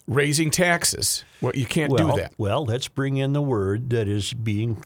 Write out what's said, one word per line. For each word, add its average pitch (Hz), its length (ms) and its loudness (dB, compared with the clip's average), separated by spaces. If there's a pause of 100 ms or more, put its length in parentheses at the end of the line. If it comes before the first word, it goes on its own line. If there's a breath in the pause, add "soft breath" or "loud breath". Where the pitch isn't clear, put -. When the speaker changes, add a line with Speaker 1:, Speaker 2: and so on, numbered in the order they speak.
Speaker 1:
raising 147 440 2
taxes. - 720 0 (180)
Well, 123 140 0
you 139 100 0
can't 147 260 0
Speaker 2:
Well, 123 240 4
Speaker 1:
do 95 60 0
that. - 160 -8
Speaker 2:
well, 110 280 0
let's 117 220 -2
bring 135 300 -2
in 135 160 0
the 147 80 2
word 117 480 0
that 117 180 0
is 101 260 -2
being 113 420 -2 (100)